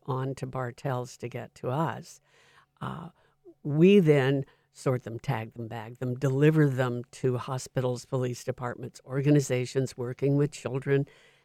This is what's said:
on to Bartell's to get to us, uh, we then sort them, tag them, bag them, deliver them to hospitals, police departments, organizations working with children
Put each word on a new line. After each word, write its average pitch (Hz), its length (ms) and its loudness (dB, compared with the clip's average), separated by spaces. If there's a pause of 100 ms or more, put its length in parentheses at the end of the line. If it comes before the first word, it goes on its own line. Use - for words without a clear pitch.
on 131 300 -4
to 135 100 -10
Bartell's 127 720 -6
to 123 100 -8
get 120 280 -12
to - 120 -8
us, 135 520 -4 (600)
uh, 147 280 -10 (540)
we 170 360 6
then 139 460 4 (280)
sort 127 300 -4
them, 113 160 -10
tag 113 360 -6
them, 117 140 -10
bag 117 300 -14
them, 127 160 -4
deliver 143 540 4
them 123 340 -2 (100)
to 127 240 0
hospitals, 127 720 -4
police 127 380 -4
departments, 123 600 -8
organizations 135 920 0
working 135 400 0
with 147 160 2
children 139 540 -2 (380)